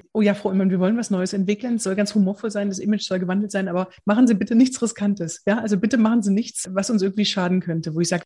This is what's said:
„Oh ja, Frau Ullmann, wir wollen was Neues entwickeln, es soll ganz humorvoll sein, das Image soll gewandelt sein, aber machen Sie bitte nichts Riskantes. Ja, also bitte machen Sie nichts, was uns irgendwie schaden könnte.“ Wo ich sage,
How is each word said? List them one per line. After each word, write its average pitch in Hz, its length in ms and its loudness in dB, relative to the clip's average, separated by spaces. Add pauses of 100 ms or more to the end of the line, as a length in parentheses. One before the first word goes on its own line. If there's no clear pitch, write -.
(140)
„Oh 214 80 0
ja, 202 120 4
Frau 202 140 -4
Ullmann, 190 220 2
wir 185 100 0
wollen 190 160 2
was 233 140 -4
Neues 190 240 -2
entwickeln, 208 420 -2
es 220 80 -4
soll 190 120 -2
ganz 202 200 -2
humorvoll 202 360 0
sein, 202 180 -4
das 185 100 -6
Image 208 260 -2
soll 185 140 -2
gewandelt 190 320 -2
sein, 190 160 -2
aber 180 220 -2 (160)
machen 226 220 6
Sie 233 60 4
bitte 202 220 0
nichts 254 260 4
Riskantes. 202 640 -4
Ja, 208 140 2
also 214 160 0
bitte 220 220 0
machen 220 260 4
Sie 196 80 2
nichts, 208 400 -4
was 190 180 -2
uns 214 120 2
irgendwie 196 240 0
schaden 185 340 0
könnte.“ 165 360 -4
Wo 165 40 0
ich 170 80 2
sage, 175 180 -2